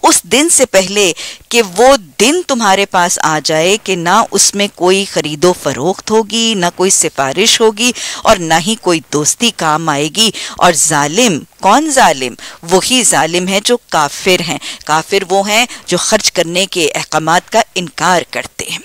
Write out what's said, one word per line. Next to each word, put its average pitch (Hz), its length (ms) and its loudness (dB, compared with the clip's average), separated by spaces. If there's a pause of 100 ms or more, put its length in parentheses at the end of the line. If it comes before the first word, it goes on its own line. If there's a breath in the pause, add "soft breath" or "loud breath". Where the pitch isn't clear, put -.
उस 311 240 4
दिन 262 220 0
से 277 160 0
पहले 190 500 0 (360 loud breath)
कि 233 120 2
वो 220 340 4
दिन 220 460 0
तुम्हारे 208 440 0
पास 180 320 0
आ 156 220 0
जाए 160 360 0
कि 190 200 -4
ना 175 240 2 (120)
उसमें 202 440 0
कोई 190 280 2
खरीदो 151 480 0 (120)
फरोख्त 147 460 -4
होगी, 220 440 0
ना 175 160 0
कोई 185 200 0
सिफारिश 156 720 0
होगी 226 320 2 (340 loud breath)
और 208 120 4
ना 160 200 0
ही 180 160 -2
कोई 175 280 0 (100)
दोस्ती 151 460 0
काम 160 320 0
आएगी। 151 420 -2 (280 loud breath)
और 175 140 4
जालिम, 160 680 0 (220)
कौन 262 300 4
जालिम? 147 440 2 (280 loud breath)
वही 190 380 2
जालिम 165 460 0
है 196 120 0
जो 240 200 0 (120)
काफिर 175 500 0
हैं। 151 180 -6 (260 loud breath)
काफिर 160 380 -2
वो 190 180 0
हैं 214 240 0 (220 loud breath)
जो 175 100 0
खर्च - 320 0
करने 175 360 -2
के 170 220 -2
अहकामात 156 600 -2
का - 160 0 (120)
इनकार 175 560 -2
करते - 380 -10
हैं। 190 140 -10